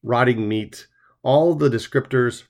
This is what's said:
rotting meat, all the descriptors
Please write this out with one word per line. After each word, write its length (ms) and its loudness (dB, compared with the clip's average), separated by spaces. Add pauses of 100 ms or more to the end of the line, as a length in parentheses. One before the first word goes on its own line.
rotting 460 0
meat, 380 -6 (360)
all 320 2
the 160 2
descriptors 800 -2